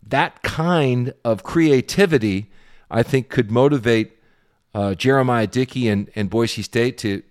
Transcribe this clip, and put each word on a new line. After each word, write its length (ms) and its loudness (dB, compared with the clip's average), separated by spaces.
that 380 -4
kind 680 -2
of 180 -2
creativity, 1080 2
I 100 0
think, 280 -2
could 200 0
motivate, 640 2
uh, 200 -2
Jeremiah 540 0
Dickey 420 -2
and, 260 -2
and 140 -4
Boise 320 -2
State 380 -2
to 320 -4